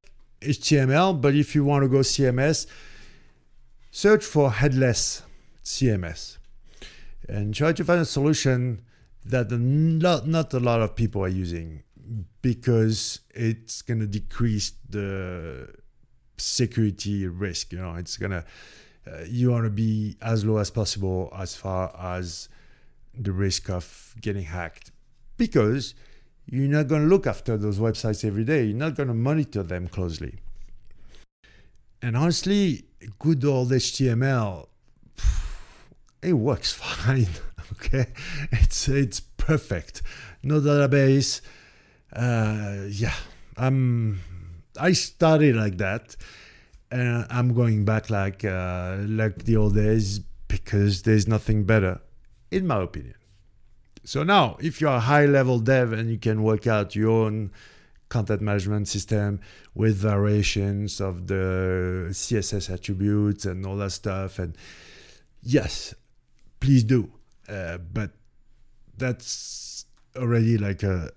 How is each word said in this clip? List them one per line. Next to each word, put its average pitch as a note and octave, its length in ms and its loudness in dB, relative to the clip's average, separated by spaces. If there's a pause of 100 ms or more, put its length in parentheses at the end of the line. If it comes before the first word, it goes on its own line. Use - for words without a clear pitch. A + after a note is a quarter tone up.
(420)
H C#3+ 180 -2
T - 180 4
M C3 140 4
L, F3+ 220 4
but C#3 200 2
if D3 220 2
you D3 80 4
want C#3+ 200 4
to C3+ 40 4
go C3+ 140 4
C C3+ 240 2
M B2 120 2
S, D3 300 0 (1200)
search G#3 360 4
for C#3+ 260 2
headless B2+ 720 2 (400)
C - 260 0
M G2 140 0
S - 340 -12 (880)
and G#2 260 -4
try D3+ 180 0
to D#3+ 120 -2
find F3 180 2
a D#3 40 2
solution B2+ 760 0 (420)
that A#2+ 260 -2
the, A#2+ 80 -2
not, D#3 680 2
not D#3+ 260 0
a B2+ 60 0
lot A#2 220 2
of G#2+ 140 0
people G2+ 280 0
are F#2 40 0
using, E2+ 560 -6 (580)
because A2+ 800 0 (160)
it's A2+ 480 -4
gonna A2 240 -2
decrease G#2+ 640 -2 (180)
the F2+ 840 -8 (680)
security G#2 880 -2
risk. F2 440 -8
You F2 80 -10
know, F2+ 160 -8
it's E2+ 220 -10
gonna, F#2+ 280 -6 (600)
uh, D#2+ 220 -14
you B2 240 0
wanna A#2 180 0
be G#2+ 520 -2
as A2+ 220 0
low G#2+ 140 2
as G#2 140 -2
possible F#2+ 640 -4
as F#2+ 180 -10
far F#2 440 -6
as F2+ 500 -8 (640)
the G2+ 180 -6
risk F#2+ 380 -2
of - 520 -8
getting G2 240 -4
hacked, E2+ 460 -10 (460)
because B2+ 560 2 (540)
you're C3+ 200 0
not D3 200 2
gonna D3+ 180 4
look F3+ 220 4
after A2 300 -2
those G#2 200 0
websites A2 480 0
every G#2+ 200 0
day. D3+ 180 2
You're G#2+ 140 0
not D3 180 -2
gonna C3 180 -2
monitor C3 480 0
them F2+ 260 -6
closely. E2+ 520 -6 (1600)
And A#2+ 160 -2
honestly, F3+ 680 0 (340)
good C#3+ 260 2
old B2+ 260 2
H C3 260 0
T C3+ 120 2
M A#2 140 2
L, A2 460 -2 (1500)
it F3 120 0
works A#2+ 400 0
<laughs> - 0 -
fine, B2 560 0 (440)
okay? - 340 0 (440)
It's, - 380 4
it's C3+ 320 0
perfect. - 800 -2 (420)
No D3+ 160 2
database. C#3 800 4 (720)
Uh, G#2+ 800 -2
yeah, G2+ 240 -2 (420)
I'm, A#2+ 640 2 (580)
I E3+ 140 4
started D#3 640 4
like G#2+ 220 0
that, G2+ 400 -4 (760)
and A#2+ 380 0
I'm B2 240 2
going A2+ 320 4
back A2 240 0
like, G2 340 -2
uh, F#2 580 -4
like G#2+ 440 -2
the A2+ 100 4
old G#2 200 6
days, G#2+ 440 4 (300)
because G2+ 540 2
there's A2 220 6
nothing G#2+ 380 2
better, F#2 380 2 (500)
in F#3+ 160 -2
my A2+ 140 0
opinion. C#2+ 340 -8 (880)
So C#3+ 200 -4
now, E3+ 360 2
if D#3 220 -4
you're D3+ 100 2
a B2 80 2
high-level C3+ 600 4
dev B2 340 2
and A2+ 160 -2
you A2+ 80 -2
can A2 260 0
work A2 240 2
out G#2 280 0
your G#2+ 160 2
own A2 400 0 (580)
content G#2 320 -2
management G#2 480 0
system G2+ 500 0 (340)
with A2 220 2
variations G2+ 1040 0
of F2+ 280 -6
the F#2 840 -2
C A2 260 -2
S G2+ 140 -2
S G2+ 180 -4
attributes G#2 760 0
and F#2+ 200 -6
all F#2+ 120 -6
that G2 140 -4
stuff, F#2+ 480 -6
and E2+ 180 -6 (840)
yes, - 520 -2 (640)
please C3 240 6
do. A2 280 0 (360)
Uh, F2+ 300 -8
but F2+ 340 -8 (840)
that's - 880 -8 (320)
already, A#2 400 2
like, G2+ 260 -2
a F2+ 340 0